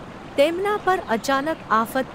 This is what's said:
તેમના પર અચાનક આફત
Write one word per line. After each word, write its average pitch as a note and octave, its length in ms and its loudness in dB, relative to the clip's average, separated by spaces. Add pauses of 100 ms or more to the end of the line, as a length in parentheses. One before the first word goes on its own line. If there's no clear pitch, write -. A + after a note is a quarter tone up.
(380)
તેમના F4+ 460 2
પર F#4 160 4 (100)
અચાનક C4+ 480 0 (140)
આફત A3+ 440 2